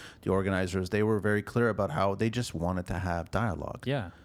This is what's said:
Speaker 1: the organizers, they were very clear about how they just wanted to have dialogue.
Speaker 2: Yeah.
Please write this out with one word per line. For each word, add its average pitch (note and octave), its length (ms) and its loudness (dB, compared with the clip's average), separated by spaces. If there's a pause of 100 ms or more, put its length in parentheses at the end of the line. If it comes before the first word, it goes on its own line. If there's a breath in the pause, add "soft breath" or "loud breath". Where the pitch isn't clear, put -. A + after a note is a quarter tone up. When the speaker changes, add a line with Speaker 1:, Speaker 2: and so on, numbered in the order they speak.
(220 loud breath)
Speaker 1:
the - 80 -2
organizers, F#2+ 640 2
they G#2 100 4
were G#2+ 180 4
very G#2 220 2
clear A#2+ 280 2
about G2+ 200 0
how G2 240 2
they A2 160 2
just A#2+ 240 -4
wanted F2+ 340 -2
to F2 120 -2
have E2+ 320 -2
dialogue. F#2+ 560 -2
Speaker 2:
Yeah. B2+ 240 -2 (120)